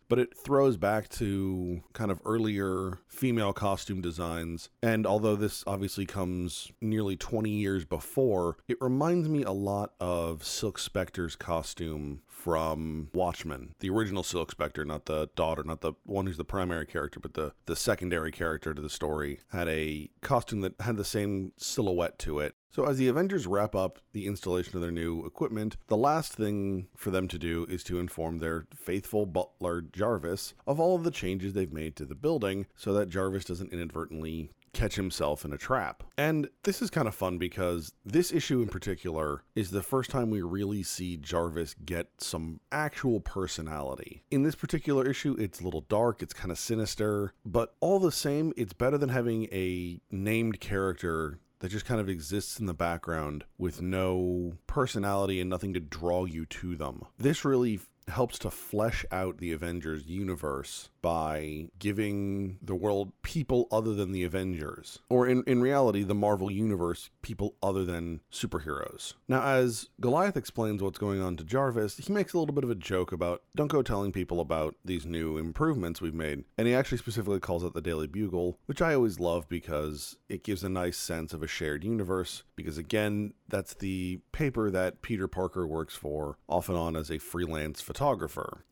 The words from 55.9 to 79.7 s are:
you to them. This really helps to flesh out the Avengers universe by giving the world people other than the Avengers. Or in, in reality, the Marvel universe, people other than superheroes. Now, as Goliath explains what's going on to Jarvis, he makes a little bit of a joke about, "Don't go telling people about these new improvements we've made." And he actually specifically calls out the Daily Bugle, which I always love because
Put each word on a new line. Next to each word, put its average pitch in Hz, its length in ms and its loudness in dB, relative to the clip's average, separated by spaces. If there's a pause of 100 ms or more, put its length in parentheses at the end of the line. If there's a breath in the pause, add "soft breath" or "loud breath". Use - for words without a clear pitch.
you 80 180 -4
to 87 320 -6
them. 69 260 -6 (140)
This 143 300 2
really 123 340 4 (280)
helps - 320 0
to 104 100 -4
flesh - 600 -2
out 92 280 -2
the 85 140 -2
Avengers 80 540 -4
universe 78 840 -4 (120)
by 78 680 -2 (100)
giving 101 800 -2
the 98 140 -4
world 98 380 0 (100)
people 127 480 2
other 110 240 2
than 98 180 0
the 90 120 0
Avengers. 87 840 -4
Or 123 180 8
in, 127 200 4
in 127 140 6
reality, 123 420 6
the 98 120 2
Marvel 101 360 4
universe, 95 600 0 (120)
people 104 400 -4
other 95 220 2
than 85 360 -2 (120)
superheroes. - 800 -4 (140)
Now, 127 140 4
as 127 460 4 (120)
Goliath 160 360 4
explains 107 460 0
what's 98 160 -2
going 98 220 0
on 90 160 0
to 80 80 -10
Jarvis, 117 540 2
he 185 140 -4
makes 202 200 2
a 175 60 0
little 151 160 0
bit 135 100 2
of 120 60 0
a 113 40 0
joke 92 380 0
about, 87 300 0 (120)
"Don't 147 160 2
go 143 120 4
telling 101 300 0
people 87 280 0
about 78 340 2 (100)
these 87 220 -2
new 82 320 0
improvements 85 640 0
we've 80 140 -4
made." 76 300 -4 (140)
And 113 80 4
he 120 80 6
actually 127 240 2
specifically 101 420 -2
calls 87 240 0
out 85 100 -4
the 85 60 -4
Daily 78 260 0
Bugle, 90 600 -2
which 143 160 -2
I 165 120 4
always 113 260 4
love 85 280 2
because 76 680 -4 (120)